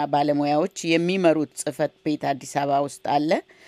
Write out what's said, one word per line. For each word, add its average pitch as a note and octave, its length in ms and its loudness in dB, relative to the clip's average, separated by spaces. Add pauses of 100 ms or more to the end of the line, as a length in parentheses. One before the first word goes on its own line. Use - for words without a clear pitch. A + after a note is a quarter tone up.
ባለሙያዎች D3 720 0 (100)
የሚመሩት E3 720 2
ጽህፈት D3 440 -4
ቤት D3+ 240 -4
አዲስ C#3 300 -4
አበባ C#3+ 280 0
ውስጥ C#3+ 280 -8
አለ። D3 200 2 (380)